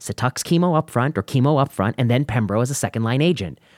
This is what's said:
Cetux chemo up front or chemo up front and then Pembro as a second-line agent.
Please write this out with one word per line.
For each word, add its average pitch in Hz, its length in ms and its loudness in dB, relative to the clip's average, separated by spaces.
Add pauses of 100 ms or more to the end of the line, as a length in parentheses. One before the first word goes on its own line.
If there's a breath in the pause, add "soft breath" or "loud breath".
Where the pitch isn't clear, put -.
Cetux - 420 -4
chemo 170 340 2
up 156 140 -2
front 131 260 0
or 98 60 -2
chemo 139 380 2
up 139 100 0
front 101 280 -2
and 120 120 2
then 131 140 2
Pembro 110 360 0
as 127 100 0
a 139 40 -6
second-line 117 460 -2
agent. 120 400 -2 (180 soft breath)